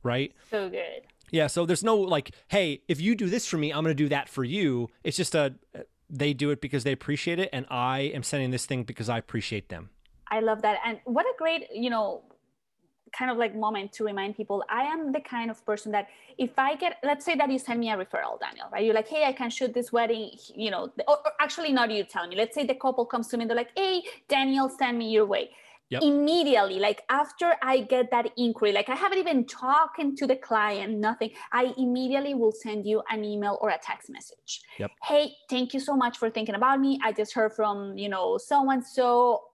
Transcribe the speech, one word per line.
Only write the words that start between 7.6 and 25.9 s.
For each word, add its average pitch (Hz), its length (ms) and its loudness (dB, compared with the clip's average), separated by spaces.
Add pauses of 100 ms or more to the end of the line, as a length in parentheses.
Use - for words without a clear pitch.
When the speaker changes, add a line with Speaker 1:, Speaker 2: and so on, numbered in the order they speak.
Speaker 1:
I 127 300 0 (160)
am 127 80 -6
sending 135 260 -2
this 127 160 -2
thing 127 180 -4
because 110 260 -8
I 117 100 0
appreciate 110 500 -6
them. 87 220 -14 (400)
Speaker 2:
I 220 100 0
love 220 200 2
that. 214 240 2
And 226 200 -6
what 254 200 0
a 508 140 0
great, 330 340 0
you 240 160 -2
know, 214 320 -2 (920)
kind 254 200 -2
of, 226 60 0
like, 220 180 0
moment 214 380 -2
to 233 100 -6
remind 202 320 -4
people, 202 340 -4
I 233 140 0
am 311 280 -2
the 285 100 -2
kind 233 300 -6
of - 140 -12
person 208 280 -2
that 202 140 0 (300)
if 254 200 -2
I 285 180 2
get, 339 280 -2
let's 285 220 0
say 339 100 0
that 277 160 2
you 262 80 0
send 240 200 -4
me 226 120 0
a 208 60 0
referral, 69 420 -6
Daniel, - 320 -8
right? 196 140 0
You're 220 100 4
like, 220 120 2
"Hey, 302 180 2
I 262 80 2
can 262 160 -4
shoot 240 240 -2
this 240 180 -2
wedding," 226 400 0 (240)
you 214 160 -4
know, - 180 -4 (180)
or, 294 100 6
or 302 220 -2
actually 302 320 0
not 240 200 4
you 202 120 -2
tell 175 240 -6
me. 180 80 -10
Let's 226 200 0
say 285 100 -2
the 262 100 0
couple 254 300 0
comes 233 240 -4
to 247 80 -4
me 233 60 -2
and 226 60 -4
they're 233 80 0
like, 240 180 -4
"Hey, 370 280 0 (240)
Daniel, 269 420 2
send 247 280 -2
me 226 120 -2
your 214 160 6
way." - 260 -2 (400)